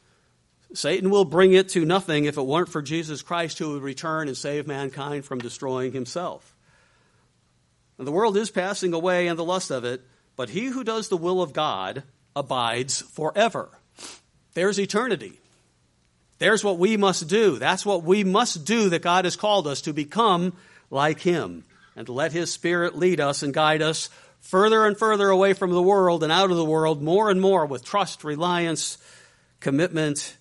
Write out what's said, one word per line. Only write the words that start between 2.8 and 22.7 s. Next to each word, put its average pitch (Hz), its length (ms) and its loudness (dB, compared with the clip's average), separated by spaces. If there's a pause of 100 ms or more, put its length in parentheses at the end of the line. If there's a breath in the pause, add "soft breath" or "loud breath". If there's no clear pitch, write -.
Jesus 151 400 -6
Christ, 170 380 -6
who 156 140 -4
would 143 100 -6
return 151 460 -6
and 127 80 -8
save 147 300 -6
mankind 139 600 -8
from 131 140 -8
destroying 127 520 -6
himself. 131 640 -10 (1400 soft breath)
And 131 80 -10
the 139 60 -4
world 202 260 2
is 214 120 -2
passing 185 440 -2
away 180 320 0
and 170 120 -2
the 170 60 -6
lust 185 260 -4
of 127 140 -4
it, 123 160 -6 (360 soft breath)
but 123 120 -6
he 196 180 -6
who 254 180 -6
does 220 240 -6
the 185 100 -2
will 180 240 0
of 151 100 -4
God 117 520 -4 (300)
abides 127 680 -2
forever. 160 640 -2 (880 loud breath)
There's 190 260 0
eternity. 196 600 -4 (1000)
There's 202 260 2
what 196 140 0
we 214 180 4
must 190 320 2
do. 190 300 4
That's 160 260 -2
what 196 180 0
we 196 220 4
must 190 400 0
do 208 260 2
that 165 120 0
God 175 240 2
has 165 100 -2
called 202 300 0
us 139 160 -4
to 160 100 -6
become 175 640 0 (360 loud breath)
like 151 300 0
him 101 440 -2 (320 soft breath)
and 113 100 -14
to 123 60 -12
let 143 200 -2
his 165 180 -4
Spirit 175 460 -2